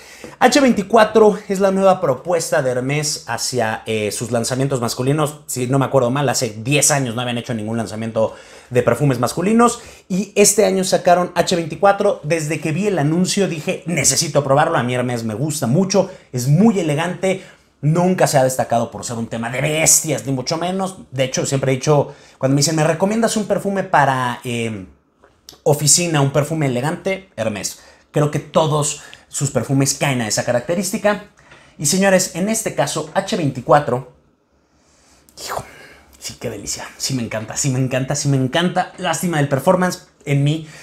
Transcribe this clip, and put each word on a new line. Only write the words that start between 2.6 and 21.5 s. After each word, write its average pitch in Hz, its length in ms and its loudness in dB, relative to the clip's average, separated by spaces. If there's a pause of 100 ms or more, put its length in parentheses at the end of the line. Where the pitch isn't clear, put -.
de 131 100 0
Hermès 139 560 -2
hacia, 113 580 -2
eh, 107 260 -2
sus 113 200 -6
lanzamientos 127 500 0
masculinos. 135 680 -2
Si 123 200 -4
no 135 120 2
me 135 60 2
acuerdo 123 260 0
mal, 139 160 -2
hace 110 360 -4
diez 139 280 2
años 131 240 -2
no 123 60 -6
habían 123 160 -4
hecho 123 160 -6
ningún 110 240 -4
lanzamiento 110 580 -2 (340)
de 120 140 2
perfumes 135 360 2
masculinos. 226 640 2 (280)
Y 196 260 -4
este 208 300 4
año 190 180 2
sacaron 175 520 2
H 175 200 0
veinticuatro. 196 680 2
Desde 156 360 -2
que 160 120 -2
vi 185 160 -2
el 190 120 0
anuncio 175 480 2
dije, 156 380 -4
"Necesito 160 580 0
probarlo". 151 340 2
A 127 60 0
mí 123 100 -2
Hermès 123 300 -2
me 110 100 -4
gusta 127 340 -4
mucho, 190 420 2 (220)
es 123 160 -4
muy 190 320 6
elegante. 175 640 -2 (380)
Nunca 165 460 2
se 147 100 2
ha 131 60 4
destacado 120 480 0
por 98 140 -12
ser 120 120 -8
un 113 100 -6
tema 117 220 -6
de 131 120 -6
bestias, 151 640 0
ni 139 60 -4
mucho 131 260 -4
menos. 185 400 -4 (140)
De 131 140 -2
hecho, 131 200 -4
siempre 135 260 0